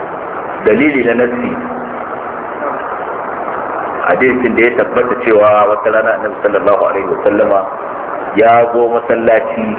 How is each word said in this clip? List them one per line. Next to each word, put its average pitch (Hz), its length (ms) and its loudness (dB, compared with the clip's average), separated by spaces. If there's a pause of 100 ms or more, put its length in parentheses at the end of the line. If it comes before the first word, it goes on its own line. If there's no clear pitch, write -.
(600)
dalili 135 440 2
na 117 100 2
nassi, 120 380 0 (2500)
hadisin 123 520 2
da - 80 2
ya - 80 4
tabbata 120 440 0
cewa 107 340 4 (140)
wata 104 260 2
rana 110 240 2
Annabi 98 240 -4
sallallahu 98 460 2
alaihi 95 240 0
wasallama 104 520 2 (720)
ya 110 220 6 (120)
zo 120 200 0
masallaci, 117 800 0 (140)